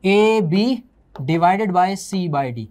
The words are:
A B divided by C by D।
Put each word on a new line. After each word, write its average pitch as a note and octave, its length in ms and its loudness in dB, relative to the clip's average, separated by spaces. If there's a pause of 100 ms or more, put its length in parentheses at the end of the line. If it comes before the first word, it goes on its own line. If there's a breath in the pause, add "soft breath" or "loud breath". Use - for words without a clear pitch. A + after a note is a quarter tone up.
A G#3+ 360 4
B G3+ 340 0 (460)
divided F3 480 0
by F3+ 180 2 (100)
C F#3 320 -6
by D3 240 -2
D। A2+ 160 -10